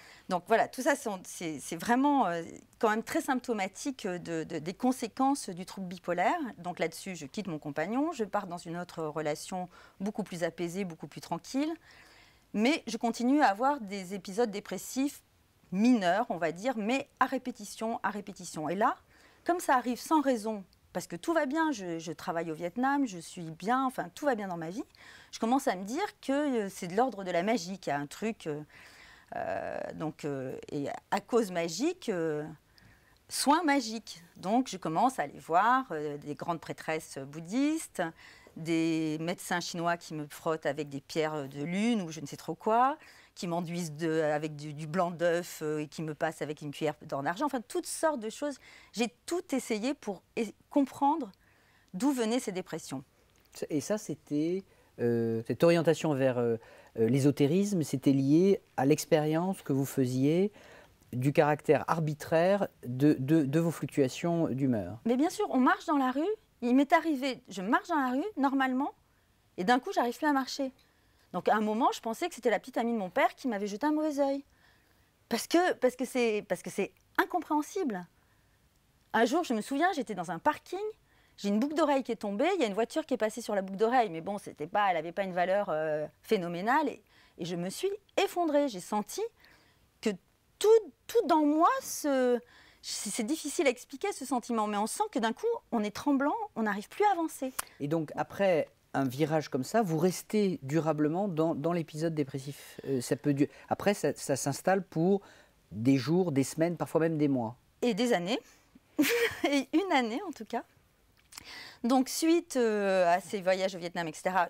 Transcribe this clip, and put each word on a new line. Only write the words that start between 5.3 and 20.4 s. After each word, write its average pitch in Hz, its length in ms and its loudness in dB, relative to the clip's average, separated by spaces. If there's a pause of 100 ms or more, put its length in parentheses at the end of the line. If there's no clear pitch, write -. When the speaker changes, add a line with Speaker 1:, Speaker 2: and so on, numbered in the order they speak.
Speaker 1:
du 180 180 -10
trouble 190 200 -10
bipolaire. 185 520 -2 (180)
Donc 175 220 -8
là-dessus, 180 360 -4
je 151 120 -10
quitte 202 180 -8
mon 156 140 -6
compagnon, 202 520 -2
je 233 120 -4
pars 202 240 -4
dans 175 100 -8
une 170 200 -8
autre 175 260 -8
relation 156 680 -4 (300)
beaucoup 208 240 -4
plus 170 200 -8
apaisée, 170 400 -4
beaucoup 165 240 -10
plus 151 140 -16
tranquille. 277 500 -4 (840)
Mais 240 340 2
je 226 100 -6
continue 240 440 2
à 226 80 6
avoir 262 300 2
des 196 360 -8
épisodes 202 340 -2
dépressifs 202 720 -6 (500)
mineurs, 208 580 4
on 190 80 -4
va 160 140 0
dire, 214 240 -4
mais 226 320 -2 (120)
à 262 80 4
répétition, 233 760 -6
à - 80 -2
répétition. 185 580 -8
Et 170 80 -2
là, 247 200 2 (480)
comme 339 160 0
ça 294 160 2
arrive 240 240 0
sans 311 220 2
raison, 220 420 -2 (280)